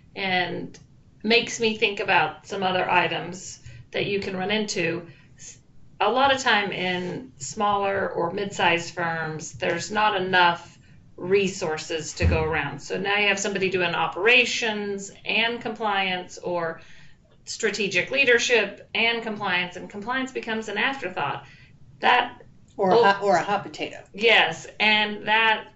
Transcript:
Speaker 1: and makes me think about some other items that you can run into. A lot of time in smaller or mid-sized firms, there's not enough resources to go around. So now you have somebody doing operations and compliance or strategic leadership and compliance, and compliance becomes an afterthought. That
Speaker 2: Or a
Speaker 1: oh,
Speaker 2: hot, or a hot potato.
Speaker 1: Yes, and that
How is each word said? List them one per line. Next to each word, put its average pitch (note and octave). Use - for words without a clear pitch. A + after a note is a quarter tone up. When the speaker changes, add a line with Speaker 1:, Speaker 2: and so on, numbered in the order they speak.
Speaker 1:
and F3+
makes A#3
me A3
think G3+
about F#3
some G3
other F#3
items E3+
that -
you G3
can F#3+
run F#3
into. F3+
A G3+
lot C4
of B3+
time G3+
in F3+
smaller G3+
or F3
mid-sized F#3+
firms, D#3+
there's F3
not G#3
enough F3+
resources E3+
to -
go D#3+
around. D#3
So F#3
now G3+
you G#3
have G3
somebody G3
doing F3
operations G#3
and A3+
compliance G3
or E3+
strategic F#3+
leadership A#3+
and A3+
compliance, G3
and F3+
compliance B3+
becomes A3
an G3+
afterthought. G#3+
That A#3+
Speaker 2:
Or F#3+
a G3
Speaker 1:
oh, A#3
Speaker 2:
hot, G3
or G3+
a D#3+
hot G3
potato. -
Speaker 1:
Yes, G3
and G#3+
that A3